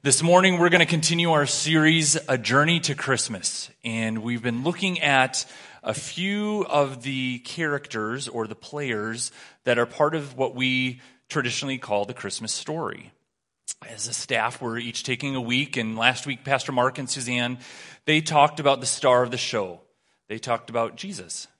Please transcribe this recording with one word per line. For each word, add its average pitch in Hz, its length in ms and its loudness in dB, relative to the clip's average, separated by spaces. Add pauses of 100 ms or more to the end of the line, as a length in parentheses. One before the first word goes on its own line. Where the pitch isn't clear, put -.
This 143 180 2
morning, 180 360 6
we're 170 100 6
gonna 170 160 6
continue 170 460 0
our 147 160 4
series, 156 720 4 (100)
A 131 80 2
Journey 139 440 4
to 143 140 -2
Christmas. - 760 -4 (140)
And 113 380 -4
we've 117 200 -4
been 120 200 -2
looking 175 380 -2
at 135 460 2 (360)
a 110 120 -4
few 208 720 -2
of 135 360 0
the 131 360 -2
characters 131 920 -4
or 113 180 -4
the 107 80 -10
players 117 760 -6 (320)
that 120 140 4
are 120 80 4
part 151 280 2
of 139 220 -6
what 127 180 0
we 127 460 0 (300)
traditionally 131 480 -2
call 104 260 0
the 117 80 -8
Christmas 107 400 -8
story. - 600 -8 (760)
As 113 180 -10
a 120 60 -6
staff, 117 480 -2
we're 117 160 -4
each 120 280 -8
taking 135 320 -4
a 127 40 -2
week, 127 380 -2
and 110 180 -4
last 120 300 0
week, 135 180 -10
Pastor 139 280 -2
Mark 131 260 0
and 131 100 -8
Suzanne, 123 480 -4 (480)
they 156 160 4
talked 151 400 4
about 139 200 4
the 127 60 -6
star 123 360 4
of 117 80 0
the 123 80 -4
show. 92 420 -4 (480)
They 110 100 -8
talked 117 300 -4
about 117 280 -2
Jesus. - 520 -12 (120)